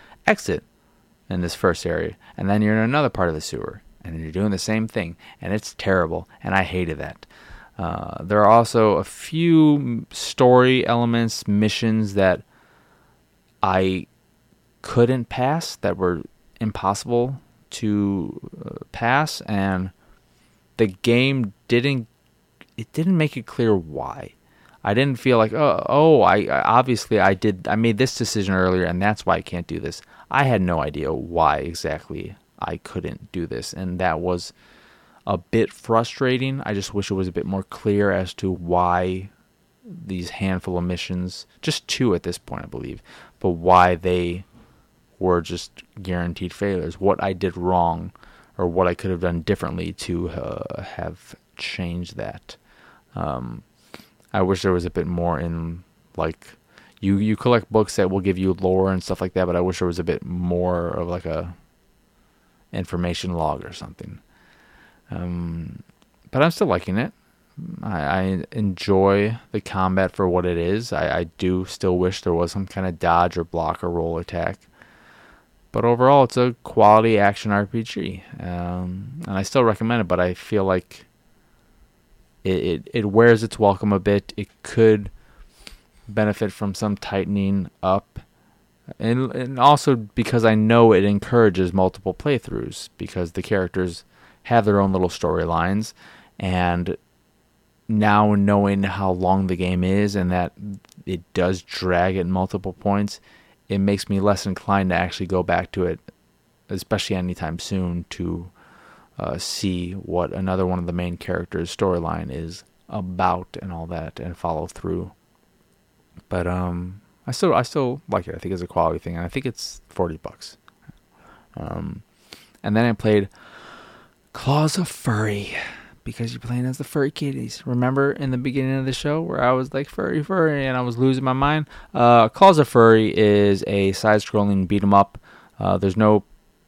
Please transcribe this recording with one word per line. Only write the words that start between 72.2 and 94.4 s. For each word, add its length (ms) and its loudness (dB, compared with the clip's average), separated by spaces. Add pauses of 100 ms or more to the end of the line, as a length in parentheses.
there 120 -2
was 180 0
some 160 -6
kind 180 -6
of 140 -6
dodge 380 2
or 60 -2
block 400 -4
or 60 -4
roll 280 -2
attack. 420 -6 (1120)
But 140 -2
overall, 400 6
it's 120 -2
a 260 2
quality 540 6
action 340 2
R 140 2
P 180 -4
G. 400 -8 (160)
Um, 880 -8
and 120 -6
I 60 -2
still 200 2
recommend 380 2
it, 60 -4
but 120 2
I 140 0
feel 320 -2
like 400 -2 (1400)
it, 200 0
it, 300 -4
it 120 0
wears 380 6
its 140 -6
welcome 360 4
a 60 2
bit. 380 0
It 120 -8 (140)
could 460 4 (960)
benefit 440 0
from 240 -6
some 200 -2
tightening 760 -2 (120)
up. 380 0 (800)
And, 360 0
and 240 -6
also 360 6
because 500 0
I 100 8
know 380 8
it 100 6
encourages 680 4
multiple 400 0
playthroughs, 840 -6
because 360 -6
the 80 -6
characters 640 -2 (380)